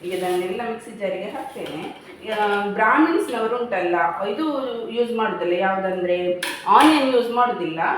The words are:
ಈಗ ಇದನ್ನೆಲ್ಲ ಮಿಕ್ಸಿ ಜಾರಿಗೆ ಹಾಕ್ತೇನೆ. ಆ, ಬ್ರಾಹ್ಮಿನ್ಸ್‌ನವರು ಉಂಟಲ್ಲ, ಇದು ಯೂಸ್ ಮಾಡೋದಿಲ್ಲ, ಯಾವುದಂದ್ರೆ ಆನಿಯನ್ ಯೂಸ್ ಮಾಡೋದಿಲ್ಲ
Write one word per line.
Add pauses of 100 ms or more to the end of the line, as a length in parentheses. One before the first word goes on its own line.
ಈಗ
ಇದನ್ನೆಲ್ಲ
ಮಿಕ್ಸಿ
ಜಾರಿಗೆ
ಹಾಕ್ತೇನೆ. (200)
ಆ,
ಬ್ರಾಹ್ಮಿನ್ಸ್‌ನವರು
ಉಂಟಲ್ಲ,
ಇದು (460)
ಯೂಸ್
ಮಾಡೋದಿಲ್ಲ,
ಯಾವುದಂದ್ರೆ (260)
ಆನಿಯನ್
ಯೂಸ್
ಮಾಡೋದಿಲ್ಲ (180)